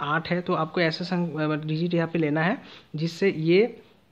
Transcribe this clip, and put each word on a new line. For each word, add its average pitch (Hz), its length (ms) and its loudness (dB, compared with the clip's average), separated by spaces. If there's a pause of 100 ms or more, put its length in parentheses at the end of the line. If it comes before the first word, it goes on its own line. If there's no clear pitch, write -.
आठ 151 280 -2
है, 180 120 0
तो 180 120 -2
आपको 165 280 0
ऐसे 165 240 0
संख-, 175 360 -2
अ, 151 140 0
डिजिट 156 380 -2
यहाँ 165 140 2
पे 165 120 -2
लेना 156 220 2
है, 202 200 0 (340)
जिससे 165 360 0
ये, 180 500 2 (300)